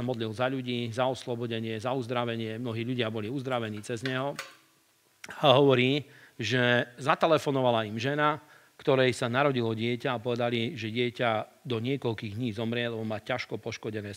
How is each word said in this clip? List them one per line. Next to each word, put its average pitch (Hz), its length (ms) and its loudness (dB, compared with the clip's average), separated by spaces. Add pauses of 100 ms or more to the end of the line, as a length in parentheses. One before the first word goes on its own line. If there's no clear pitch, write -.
modlil 113 260 -4
za 120 160 -2
ľudí, 123 400 -4
za 117 160 -2
oslobodenie, 117 760 -4
za 123 120 -4
uzdravenie, 117 680 -4
mnohí 117 280 -4
ľudia 120 240 -2
boli 110 160 -4
uzdravení 120 560 -4
cez 123 240 -6
neho. 135 320 -4 (1040)
A 135 160 10
hovorí, 135 440 6 (360)
že 123 580 2
zatelefonovala 135 880 4
im 107 160 -6
žena, 147 400 2 (320)
ktorej 131 400 4
sa 120 160 -2
narodilo 123 420 2
dieťa 120 460 -2
a 107 40 -8
povedali, 120 520 -2
že 110 160 -6
dieťa 117 720 -2
do 120 160 -4
niekoľkých 117 580 -4
dní 123 160 -4
zomrie, 117 380 -4
lebo 110 160 -6
má 107 160 -6
ťažko 123 400 -6
poškodené 107 560 -8